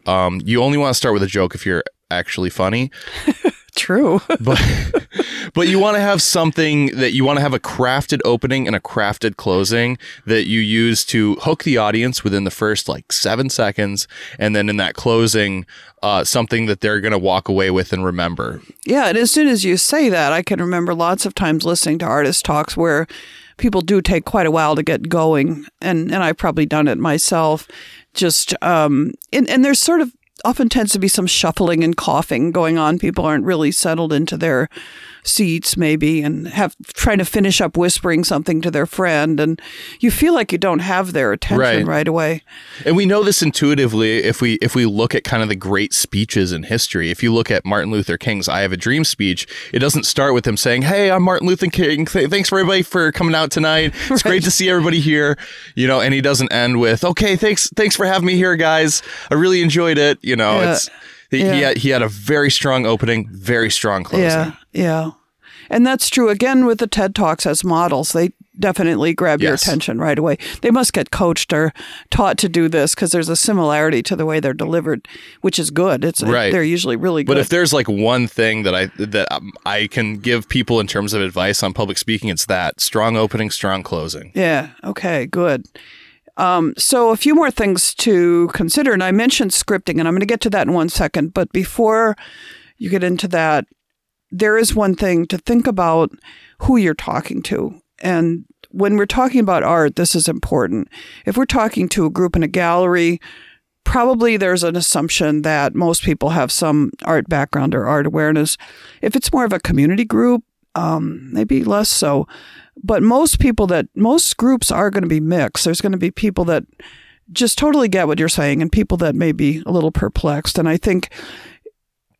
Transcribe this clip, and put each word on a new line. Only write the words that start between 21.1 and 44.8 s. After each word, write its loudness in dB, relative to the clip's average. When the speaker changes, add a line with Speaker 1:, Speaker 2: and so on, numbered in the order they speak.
Speaker 2:
of -6
times 0
listening 0
to -6
artist 0
talks -2
where 0
people 0
do 0
take 0
quite 0
a 2
while 2
to -2
get -2
going. 0
And, -2
and -2
I've 0
probably 0
done 0
it 0
myself. 0
Just, -2
um, 2
and, 2
and 4
there's 4
sort 2
of -2
often 0
tends 0
to -2
be 2
some 0
shuffling 0
and 0
coughing -2
going 0
on. 0
People -2
aren't 0
really 0
settled -2
into -2
their 0
seats, -2
maybe, 2
and -4
have, -4
trying 0
to 0
finish 2
up -2
whispering 0
something -2
to -2
their 0
friend, 0
and -2
you 2
feel 2
like 0
you 0
don't 0
have -2
their 0
attention 0
Speaker 1:
Right. 2
Speaker 2:
right 0
away. -2
Speaker 1:
And 4
we 4
know 4
this 2
intuitively 2
if 0
we, 2
if -2
we 4